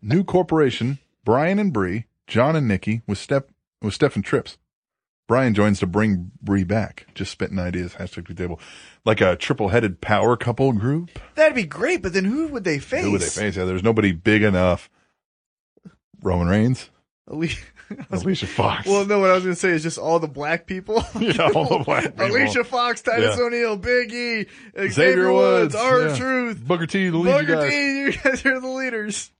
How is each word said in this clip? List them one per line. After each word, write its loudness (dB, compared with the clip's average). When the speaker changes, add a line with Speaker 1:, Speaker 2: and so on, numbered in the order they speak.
Speaker 1:
New 2
corporation, 0
Brian 2
and 0
Bree, -2
John 2
and 2
Nikki, 0
with -2
Steph, -2
with -4
Steph 2
and -2
Trips. -2
Brian 2
joins 4
to 0
bring 0
Bree 0
back. -4
Just -8
spitting -6
ideas, -6
hashtag -12
tweet -16
table. -8
Like 2
a 4
triple-headed 0
power 2
couple 0
group. -2
Speaker 2:
That'd 4
be 0
great, -4
but -4
then 0
who -2
would -8
they -2
face? -4
Speaker 1:
Who 0
would 0
they -4
face? -4
Yeah, -2
there's -2
nobody 4
big 2
enough. 2
Roman 0
Reigns. 0
Speaker 2:
Ali- -6
<laughs> -16
Speaker 1:
Alicia -4
Fox. -2
Speaker 2:
Well, 2
no, 2
what 4
I 8
was 0
gonna -2
say 0
is 0
just -6
all 2
the -4
black -6
people. -2
<laughs> -8
Speaker 1:
Yeah, 2
all 2
the -4
black 0
people. -4
Speaker 2:
Alicia 0
Fox, -2
Titus 0
Speaker 1:
Yeah. 0
Speaker 2:
O'Neil, -2
Big -2
E, -4
Xavier -4
Speaker 1:
Xavier 4
Speaker 2:
Woods, 4
Speaker 1:
Woods, -4
yeah. 2
Speaker 2:
R-Truth. -4
Speaker 1:
Booker 0
T, 0
the 0
lead 4
you -2
Speaker 2:
Booker 2
Speaker 1:
guys. 0
Speaker 2:
T, -2
you 0
guys -2
are 0
the -10
leaders. -6